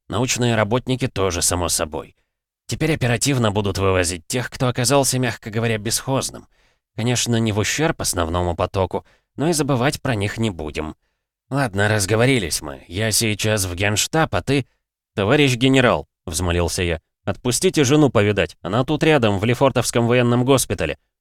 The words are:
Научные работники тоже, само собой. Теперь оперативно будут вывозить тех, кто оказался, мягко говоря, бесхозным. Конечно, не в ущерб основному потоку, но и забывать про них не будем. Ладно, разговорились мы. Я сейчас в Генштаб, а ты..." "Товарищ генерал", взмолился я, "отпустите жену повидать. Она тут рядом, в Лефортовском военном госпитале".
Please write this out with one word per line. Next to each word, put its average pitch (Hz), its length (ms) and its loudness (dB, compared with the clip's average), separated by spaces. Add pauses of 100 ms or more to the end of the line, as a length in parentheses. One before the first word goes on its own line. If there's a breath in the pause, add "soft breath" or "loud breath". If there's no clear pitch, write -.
Научные 120 460 0
работники 123 520 0
тоже, 92 340 -2
само 87 280 0
собой. 76 460 -6 (520)
Теперь 156 260 -2
оперативно 120 580 0
будут 95 280 -2
вывозить 92 480 0
тех, 123 240 -4
кто 131 160 -2
оказался, 131 500 0
мягко 120 320 -4
говоря, 113 300 -2
бесхозным. 113 680 -4 (480)
Конечно, 117 420 0
не 113 140 0
в 101 60 -4
ущерб 151 440 -2
основному 87 540 -2
потоку, 95 500 -2 (300 soft breath)
но 156 140 -2
и 175 40 2
забывать 139 480 0
про 143 120 -2
них 104 240 -4
не 113 140 -2
будем. 78 440 -8 (540)
Ладно, 104 400 0
разговорились 107 720 0
мы. 69 260 -12
Я 104 240 -4
сейчас 107 540 0
в 90 100 -6
Генштаб, 104 600 0
а 90 60 -2
ты..." 135 260 0 (480)
"Товарищ 127 400 2
генерал", 123 520 2 (180)
взмолился 87 580 -2
я, 85 180 -2 (240)
"отпустите 139 580 0
жену 147 260 4
повидать. 101 520 2
Она 107 220 0
тут 147 200 -2
рядом, 117 360 4
в 101 60 0
Лефортовском 120 640 2
военном 120 380 4
госпитале". 104 520 2 (240)